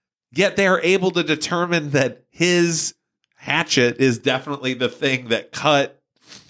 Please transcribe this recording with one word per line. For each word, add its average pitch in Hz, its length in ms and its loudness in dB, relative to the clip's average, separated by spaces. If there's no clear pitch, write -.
yet 185 240 0
they 196 120 2
are 185 140 2
able 185 300 2
to 170 120 0
determine 165 680 -2
that 135 380 0
his 170 640 0
hatchet 135 640 0
is 127 200 2
definitely 131 540 -4
the 123 160 -2
thing 127 400 -4
that 110 220 -2
cut 143 500 0